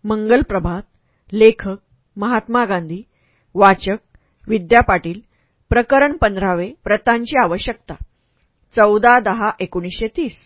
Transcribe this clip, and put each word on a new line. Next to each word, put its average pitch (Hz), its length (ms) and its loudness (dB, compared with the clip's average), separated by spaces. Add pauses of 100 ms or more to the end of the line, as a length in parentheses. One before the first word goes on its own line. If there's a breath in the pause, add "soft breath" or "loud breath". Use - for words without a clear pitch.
मंगल 214 380 0
प्रभात, 180 400 -4 (520)
लेखक 220 420 2 (420)
महात्मा 226 480 -2
गांधी, 180 380 -6 (520)
वाचक 196 420 4 (500)
विद्या 214 340 2
पाटील, 180 380 -2 (500)
प्रकरण 277 480 2
पंधरावे, 190 540 -2 (140)
व्रतांची 233 520 -2
आवश्यकता, 190 560 -4 (800)
चौदा 214 440 4
दहा 214 400 -2
एकोणीसशे 185 480 -8
तीस 277 240 -6 (140)